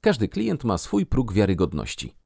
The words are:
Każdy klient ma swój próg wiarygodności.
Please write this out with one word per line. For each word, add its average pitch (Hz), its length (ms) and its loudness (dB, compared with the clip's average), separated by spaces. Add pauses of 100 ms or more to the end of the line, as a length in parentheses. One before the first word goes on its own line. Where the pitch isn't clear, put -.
Każdy 120 260 2
klient 202 360 -4
ma 104 140 0
swój 202 280 -2
próg 120 280 0
wiarygodności. 80 800 0 (100)